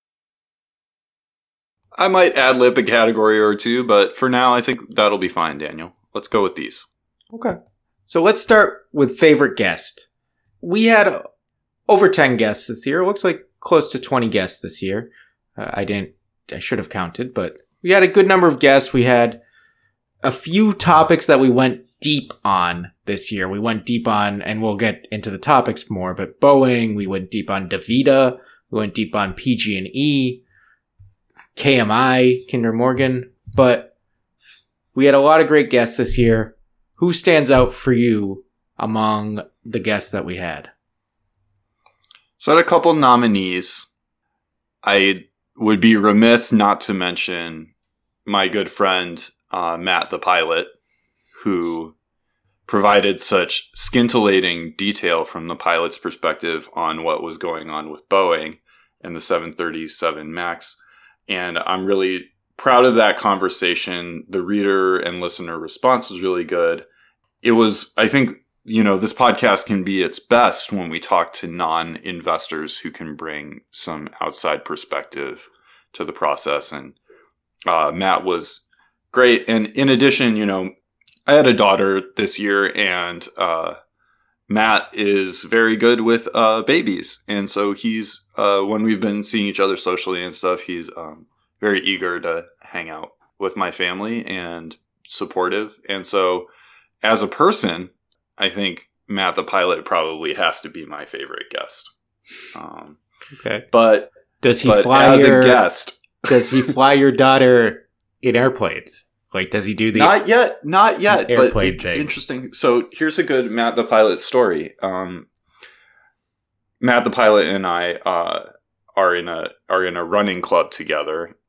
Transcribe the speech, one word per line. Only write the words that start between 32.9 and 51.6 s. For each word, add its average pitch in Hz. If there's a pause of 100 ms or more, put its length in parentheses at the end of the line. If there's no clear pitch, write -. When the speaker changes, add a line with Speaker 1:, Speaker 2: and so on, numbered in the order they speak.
Speaker 2:
but 123 (960)
we 131
had 139
a 139
lot 156
of 151
great 147
guests 120
this 117
year. 113 (400)
Who 175
stands 156
out 127
for -
you 107 (340)
among 107 (220)
the 113
guests 101
that 95
we 87
had? 80 (1700)
Speaker 1:
So -
I 156
had 170
a -
couple 170
nominees. 110 (920)
I 98 (380)
would 107
be 113
remiss 107
not 104
to -
mention 87 (500)
my 98
good 95
friend, 90 (280)
uh, 85
Matt 90
the 90
Pilot, 85 (800)
who 85 (720)